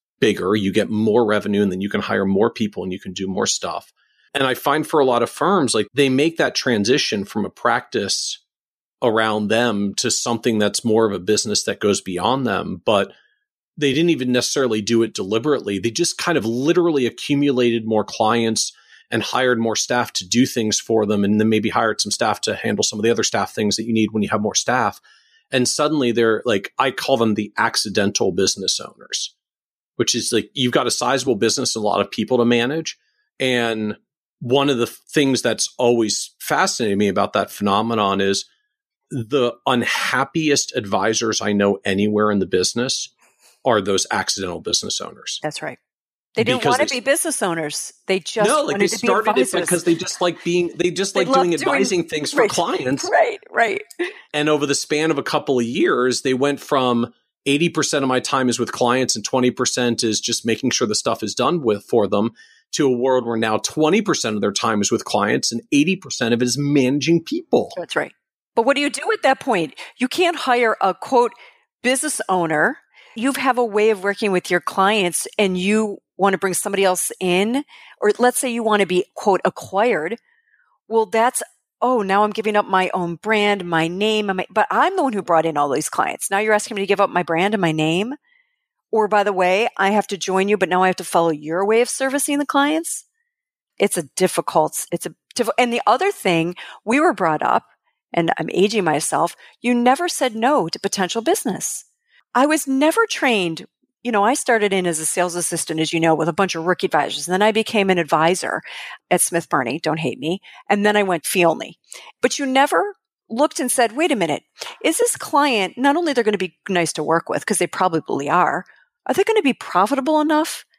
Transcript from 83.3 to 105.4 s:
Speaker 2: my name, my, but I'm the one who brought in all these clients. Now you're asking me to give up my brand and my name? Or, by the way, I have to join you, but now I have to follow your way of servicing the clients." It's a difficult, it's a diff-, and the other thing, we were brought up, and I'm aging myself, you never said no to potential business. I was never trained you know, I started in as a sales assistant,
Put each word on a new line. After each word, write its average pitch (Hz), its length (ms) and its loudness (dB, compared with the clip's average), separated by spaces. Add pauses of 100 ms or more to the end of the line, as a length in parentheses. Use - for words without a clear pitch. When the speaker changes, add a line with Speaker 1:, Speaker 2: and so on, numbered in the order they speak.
Speaker 2:
my 165 220 2
name, 208 460 0
my, 185 140 -4
but 208 220 2
I'm 311 260 2
the 349 60 0
one 262 100 0
who 202 80 -4
brought 165 240 2
in 156 140 -2
all 147 100 2
these 139 220 -2
clients. - 400 -4
Now 196 80 0
you're 214 160 2
asking 208 220 -2
me 196 40 -4
to 196 60 -4
give 196 160 2
up 185 80 2
my 180 120 0
brand 175 300 0
and 196 80 0
my 165 120 2
name? 170 420 0 (760)
Or, 214 160 2
by 202 160 4
the 196 120 0
way, 185 420 2
I 190 140 2
have 208 160 2
to 196 100 -8
join 190 320 0
you, 208 80 2
but 180 140 2
now 180 120 4
I 185 40 4
have 185 100 2
to 180 80 -8
follow 170 260 2
your 156 360 -2
way 226 160 4
of 240 80 -2
servicing 277 480 -2
the 285 80 -2
clients." 294 580 -2 (760)
It's - 200 0
a 147 180 -6
difficult, - 720 0
it's 170 140 -6
a 160 100 -10 (200)
diff-, 226 240 -2
and 247 120 4
the 233 160 -2
other 370 240 2
thing, 170 440 0 (320)
we 247 140 2
were 339 120 4
brought 160 300 0
up, - 240 2 (460)
and 165 260 0
I'm 160 140 -6
aging 202 320 2
myself, 156 520 0 (240)
you 240 140 0
never 254 340 2
said 254 260 -4
no 226 340 0
to - 120 -8
potential 196 400 -4
business. - 640 -4 (500)
I 262 120 4
was 311 200 0
never 302 400 2
trained 190 600 -2 (400)
you 247 60 -2
know, 202 100 2
I 240 120 4
started 208 380 2
in 185 140 0
as 160 140 -2
a 156 40 -6
sales 175 300 -2
assistant, 165 460 -4